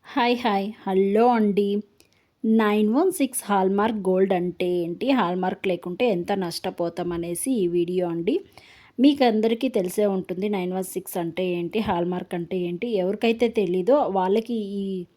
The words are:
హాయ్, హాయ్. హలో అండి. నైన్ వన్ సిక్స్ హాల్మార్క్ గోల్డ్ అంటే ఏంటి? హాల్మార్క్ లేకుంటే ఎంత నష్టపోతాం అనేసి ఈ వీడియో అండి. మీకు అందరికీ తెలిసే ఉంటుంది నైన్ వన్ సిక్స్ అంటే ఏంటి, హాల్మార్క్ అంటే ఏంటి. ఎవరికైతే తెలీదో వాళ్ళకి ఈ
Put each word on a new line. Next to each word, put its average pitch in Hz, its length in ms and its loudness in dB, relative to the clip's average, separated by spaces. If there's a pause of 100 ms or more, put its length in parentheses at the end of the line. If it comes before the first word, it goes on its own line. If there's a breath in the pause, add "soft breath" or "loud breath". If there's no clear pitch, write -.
(160)
హాయ్, 240 200 2
హాయ్. 208 360 0 (140)
హలో 196 400 4
అండి. 208 560 2 (600 soft breath)
నైన్ 214 500 4
వన్ 349 180 2
సిక్స్ - 320 -2
హాల్మార్క్ 202 640 2
గోల్డ్ 190 240 4
అంటే 180 360 -2
ఏంటి? 180 420 -2
హాల్మార్క్ 185 580 0
లేకుంటే 180 400 -2
ఎంత 180 240 -2
నష్టపోతాం 175 800 -4
అనేసి 170 400 -4
ఈ 208 140 0
వీడియో 175 420 0
అండి. 170 320 -2 (600 loud breath)
మీకు 277 240 4
అందరికీ 226 440 2
తెలిసే 208 380 0
ఉంటుంది 190 420 -2
నైన్ 185 240 -2
వన్ 185 120 -4
సిక్స్ - 340 -8
అంటే 170 280 -4
ఏంటి, 175 320 -2
హాల్మార్క్ 180 560 -2
అంటే 170 240 -4
ఏంటి. 175 300 -4
ఎవరికైతే 226 600 0
తెలీదో 190 460 2
వాళ్ళకి 220 600 2
ఈ 196 520 -6 (100)